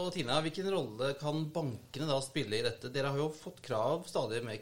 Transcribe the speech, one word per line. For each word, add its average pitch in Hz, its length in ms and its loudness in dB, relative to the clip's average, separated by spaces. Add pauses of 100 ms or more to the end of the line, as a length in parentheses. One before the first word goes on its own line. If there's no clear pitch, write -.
og 180 120 0
Tina, 143 280 2
hvilken 175 300 -2
rolle 135 500 0
kan 151 300 0
bankene 143 560 -4
da 139 140 4
spille 117 400 0
i 120 40 0
dette? 123 280 -2
Dere 139 180 2
har 139 80 0
jo 156 140 2
fått - 320 -12
krav 127 420 2
stadig 117 380 0
mer 107 180 -4